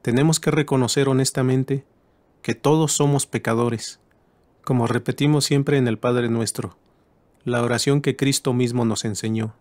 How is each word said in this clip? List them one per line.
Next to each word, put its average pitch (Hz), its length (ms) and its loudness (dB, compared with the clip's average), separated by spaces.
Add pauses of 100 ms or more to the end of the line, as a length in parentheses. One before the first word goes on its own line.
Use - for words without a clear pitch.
Tenemos 143 380 2
que 156 120 0
reconocer 139 580 0
honestamente 131 720 0 (580)
que 117 140 -4
todos 151 380 2
somos 143 340 2
pecadores, 117 720 -2 (640)
como 120 240 0
repetimos 135 560 0
siempre 143 340 2
en 123 120 2
el 110 100 -4
Padre 123 300 0
Nuestro, 110 480 -4 (680)
la 120 180 0
oración 120 380 0
que 135 160 0
Cristo 135 380 0
mismo 123 320 0
nos 110 180 -2
enseñó. 110 580 -4